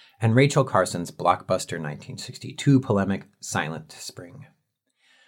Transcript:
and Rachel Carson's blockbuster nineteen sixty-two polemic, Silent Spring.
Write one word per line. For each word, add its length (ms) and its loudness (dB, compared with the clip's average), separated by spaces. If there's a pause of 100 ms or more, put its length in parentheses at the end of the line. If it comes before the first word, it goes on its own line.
(200)
and 160 2
Rachel 280 4
Carson's 480 0
blockbuster 680 -2
nineteen 380 -8
sixty-two 640 2
polemic, 480 0 (120)
Silent 520 -4
Spring. 560 -18 (800)